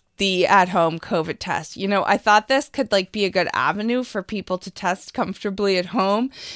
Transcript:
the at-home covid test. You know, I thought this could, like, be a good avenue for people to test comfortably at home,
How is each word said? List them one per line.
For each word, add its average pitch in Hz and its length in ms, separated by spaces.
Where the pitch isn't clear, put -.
the 185 280
at-home 180 520
covid 165 400
test. 156 380
You 196 100
know, 196 200
I 202 100
thought 208 320
this 269 220
could, 254 200
like, 196 220
be 202 140
a 185 40
good 180 220
avenue 208 500
for 220 200
people 190 360
to - 120
test - 420
comfortably 196 640
at 180 100
home, 208 440